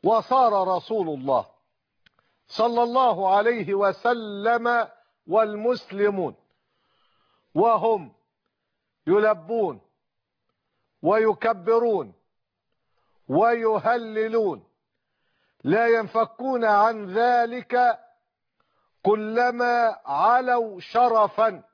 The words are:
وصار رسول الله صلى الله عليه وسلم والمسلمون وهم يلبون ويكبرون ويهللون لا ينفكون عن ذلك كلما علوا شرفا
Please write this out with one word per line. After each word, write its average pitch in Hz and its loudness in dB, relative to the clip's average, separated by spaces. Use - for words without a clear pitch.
وصار 214 2
رسول 180 -4
الله 131 -2
صلى 233 0
الله 226 2
عليه 208 0
وسلم 226 -2
والمسلمون 208 -2
وهم 220 0
يلبون 202 0
ويكبرون 220 0
ويهللون 220 -2
لا 214 0
ينفكون 226 -2
عن 214 2
ذلك 240 0
كلما 233 0
علوا 226 0
شرفا 220 0